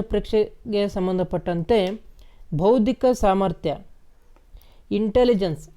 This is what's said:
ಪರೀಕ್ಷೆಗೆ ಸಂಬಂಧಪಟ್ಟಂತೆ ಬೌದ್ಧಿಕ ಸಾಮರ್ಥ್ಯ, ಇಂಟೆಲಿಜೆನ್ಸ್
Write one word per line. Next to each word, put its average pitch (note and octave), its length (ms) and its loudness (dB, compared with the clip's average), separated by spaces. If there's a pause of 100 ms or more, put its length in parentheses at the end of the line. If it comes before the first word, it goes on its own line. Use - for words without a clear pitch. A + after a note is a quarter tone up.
(100)
ಪರೀಕ್ಷೆಗೆ G#3 760 -2
ಸಂಬಂಧಪಟ್ಟಂತೆ F#3 920 -2 (800)
ಬೌದ್ಧಿಕ A3 440 2 (180)
ಸಾಮರ್ಥ್ಯ, F#3+ 540 0 (1200)
ಇಂಟೆಲಿಜೆನ್ಸ್ G#3+ 760 0